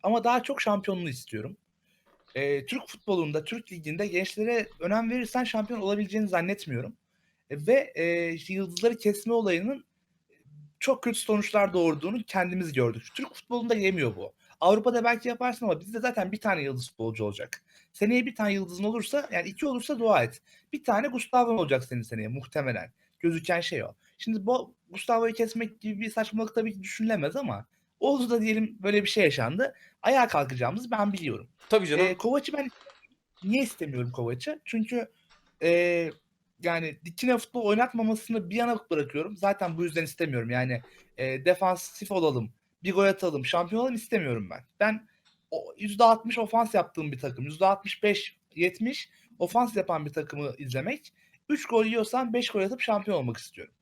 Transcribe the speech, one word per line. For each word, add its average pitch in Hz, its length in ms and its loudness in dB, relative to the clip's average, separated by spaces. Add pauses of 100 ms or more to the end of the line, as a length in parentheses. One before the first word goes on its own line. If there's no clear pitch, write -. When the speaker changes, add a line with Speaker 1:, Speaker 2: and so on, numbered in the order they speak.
Speaker 1:
Ama 220 200 2
daha 240 200 4
çok - 180 -6
şampiyonluğu 196 480 0
istiyorum. 127 480 -10 (760)
E, 139 300 -2
Türk 240 220 -8
futbolunda, 160 560 -2
Türk 233 280 -10
liginde 170 360 -6
gençlere 214 600 -2 (120)
önem 214 320 0
verirsen 247 320 -2
şampiyon 220 380 -2
olabileceğini 202 460 0
zannetmiyorum. 175 640 -2 (560)
E, 147 180 -6
ve, 262 280 4
e, 170 380 0
işte 165 200 -8
yıldızları 190 440 0
kesme 208 360 0
olayının 214 520 0 (920)
çok 262 240 0
kötü 233 160 -2
sonuçlar 202 540 2
doğurduğunu 170 500 2
kendimiz 180 500 -2
gördük. 117 300 0 (120)
Türk - 200 -10
futbolunda 233 400 -2
yemiyor 185 400 2
bu. 95 180 -10 (280)
Avrupa'da 220 420 4
belki 233 260 2
yaparsın 240 360 -4
ama 170 140 2
bizde 208 200 -10
zaten 214 320 -2
bir 208 80 -6
tane 190 220 0
yıldız 131 280 -4
futbolcu 113 360 -4
olacak. - 380 -8 (300)
Seneye 233 320 2
bir 247 100 -8
tane 208 180 0
yıldızın 190 300 -4
olursa, 233 480 -2
yani 175 180 -2
iki 240 180 -4
olursa 247 320 -2
dua 208 240 6
et. - 180 -4 (320)
Bir 294 100 -8
tane 240 240 2
Gustavo'nun 240 500 2
olacak 139 260 2
senin 123 180 -6
seneye 110 260 -8
muhtemelen. 127 640 -4 (280)
Gözüken 170 420 0
şey 160 220 -4
o. - 120 -12 (220)
Şimdi 220 280 -4
bu 254 300 -2 (140)
Gustavo'yu 226 440 0
kesmek 226 480 -4
gibi 214 200 -6
bir 226 80 -4
saçmalık 220 460 -4
tabii 220 180 -2
ki 190 100 -12
düşünülemez 214 520 -2
ama 139 300 -4 (340)
oldu 262 300 2
da 233 120 2
diyelim 220 380 0
böyle 202 240 2
bir 202 60 -2
şey 208 140 4
yaşandı. 151 520 2 (260)
Ayağa 247 260 6
kalkacağımızı 147 640 -2
ben 208 220 2
biliyorum. 156 340 -4 (220)
Speaker 2:
Tabii 202 180 4
canım. 156 180 6
Speaker 1:
E, 185 120 2
Kovac'ı 277 360 0
ben 277 160 -4 (760)
niye 233 200 2
istemiyorum 127 480 -4
Kovac'ı? 127 540 -6
Çünkü, 226 420 -2 (560)
e, 170 460 4 (540)
yani 165 420 -2
dikine 247 320 0
futbol 233 280 -4
oynatmamasını 220 840 2
bir 196 60 -4
yana 240 240 2 (120)
bırakıyorum. 160 460 -2
Zaten 185 400 0
bu 170 60 0
yüzden 165 200 -2
istemiyorum. 131 460 -4
Yani, 127 320 0 (360)
e, 131 280 -4
defansif 185 680 2
olalım, 143 420 0 (300)
bir 185 100 0
gol 196 120 6
atalım, 175 400 2
şampiyon 175 360 0
olalım 254 140 -2
istemiyorum 139 540 -2
ben. - 140 -12 (160)
Ben 214 280 2 (440)
o - 260 -8
yüzde 202 260 4
altmış 226 360 6
ofans 226 340 2
yaptığım 160 380 0
bir 127 80 -8
takım, 127 260 -6
yüzde 156 200 0
altmış 196 380 0
beş, 202 340 0 (180)
yetmiş 185 540 -2 (300)
ofans 233 360 2
yapan 170 300 0
bir 143 80 -8
takımı 147 440 -6
izlemek, 139 560 -6 (360)
üç 294 160 -2
gol 220 200 2
yiyorsam 226 480 -2
beş 240 160 0
gol 202 120 -2
atıp 202 200 -2
şampiyon 202 360 0
olmak 123 200 -2
istiyorum. - 440 -18